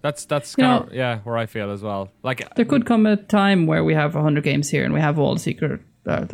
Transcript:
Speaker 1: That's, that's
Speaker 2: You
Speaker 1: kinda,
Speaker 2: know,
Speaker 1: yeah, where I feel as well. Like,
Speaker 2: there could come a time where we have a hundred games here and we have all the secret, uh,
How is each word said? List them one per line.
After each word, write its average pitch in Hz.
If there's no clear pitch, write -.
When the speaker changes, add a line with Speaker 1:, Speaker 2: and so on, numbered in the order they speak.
Speaker 1:
That's, 147
that's -
Speaker 2:
You 262
Speaker 1:
kinda, 247
Speaker 2:
know, -
Speaker 1:
yeah, 123
where 117
I 113
feel 104
as 101
well. 98
Like, 127
Speaker 2:
there 233
could 247
come 220
a 214
time 196
where 160
we 160
have 151
a 151
hundred 151
games 143
here 143
and 147
we 151
have 147
all 143
the 165
secret, -
uh, -